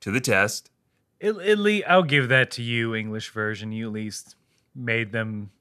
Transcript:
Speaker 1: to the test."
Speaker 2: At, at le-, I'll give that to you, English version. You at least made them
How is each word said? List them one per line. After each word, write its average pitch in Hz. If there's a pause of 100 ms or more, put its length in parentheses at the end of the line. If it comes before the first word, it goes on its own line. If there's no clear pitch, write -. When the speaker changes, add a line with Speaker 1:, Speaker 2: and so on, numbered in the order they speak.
Speaker 1:
to 101
the 117
test." 104 (500)
Speaker 2:
At, 214
at 202
le-, 208
I'll 185
give 139
that 131
to 123
you, 117
English 110
version. 107
You 110
at 107
least 107 (400)
made 117
them 107 (100)